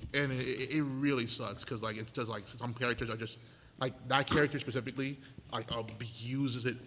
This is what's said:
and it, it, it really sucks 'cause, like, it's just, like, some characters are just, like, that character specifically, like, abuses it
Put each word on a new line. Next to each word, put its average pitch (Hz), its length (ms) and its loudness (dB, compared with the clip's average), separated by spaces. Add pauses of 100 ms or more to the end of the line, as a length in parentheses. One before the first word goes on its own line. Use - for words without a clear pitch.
(140)
and 139 180 6
it, 127 40 0 (100)
it, 131 320 0
it 151 40 4
really 135 440 2
sucks 107 380 -4
'cause, 110 180 -4
like, 110 140 -2
it's 113 160 -6
just, 117 160 -2
like, 107 160 -6 (140)
some 120 160 -2
characters 120 360 2
are 110 60 -2
just, 110 220 -6 (400)
like, 131 160 2 (140)
that 135 200 6
character 147 300 6
specifically, 131 600 -2 (340)
like, 113 180 -4
abuses 117 960 -2
it 120 100 2 (100)